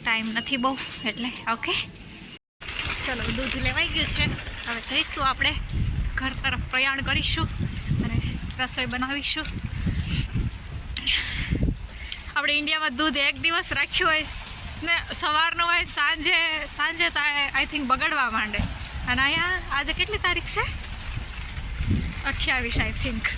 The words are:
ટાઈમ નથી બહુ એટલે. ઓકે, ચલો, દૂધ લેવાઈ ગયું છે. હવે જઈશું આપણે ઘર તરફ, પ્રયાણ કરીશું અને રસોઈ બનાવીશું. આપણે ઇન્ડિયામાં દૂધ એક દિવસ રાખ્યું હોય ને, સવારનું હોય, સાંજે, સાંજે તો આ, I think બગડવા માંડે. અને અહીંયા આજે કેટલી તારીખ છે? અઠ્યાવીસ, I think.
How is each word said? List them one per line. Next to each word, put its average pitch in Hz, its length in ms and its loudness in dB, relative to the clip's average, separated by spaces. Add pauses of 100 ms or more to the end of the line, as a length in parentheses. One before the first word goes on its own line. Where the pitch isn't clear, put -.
ટાઈમ 220 300 2
નથી 233 240 -2
બહુ 254 200 2 (280)
એટલે. 233 260 -2 (200)
ઓકે, 233 200 -2 (1300)
ચલો, 247 180 -2 (120)
દૂધ 262 280 -2
લેવાઈ 277 240 2
ગયું 320 180 2
છે. 302 180 2 (420)
હવે 233 300 -2
જઈશું 302 320 2
આપણે - 280 2 (600)
ઘર 262 160 0 (120)
તરફ, 254 280 0
પ્રયાણ 269 300 2
કરીશું 302 460 2 (560)
અને - 180 2 (380)
રસોઈ 254 260 0
બનાવીશું. 262 600 0 (3000)
આપણે 294 180 4
ઇન્ડિયામાં 302 440 2
દૂધ 294 200 4
એક 285 240 2
દિવસ 339 300 2
રાખ્યું 302 380 2
હોય 311 160 4 (580)
ને, 339 180 2 (180)
સવારનું 330 480 4
હોય, 349 180 4
સાંજે, 320 800 2 (100)
સાંજે 330 340 2
તો 320 100 -2
આ, 285 420 2
I 294 40 2
think 294 200 -2
બગડવા 262 440 2
માંડે. 214 280 0 (500)
અને 247 140 2
અહીંયા 330 400 2 (100)
આજે 285 220 0
કેટલી 427 240 0
તારીખ 349 260 2
છે? - 440 -2 (1400)
અઠ્યાવીસ, 254 500 0
I 220 140 2
think. 226 300 -2 (160)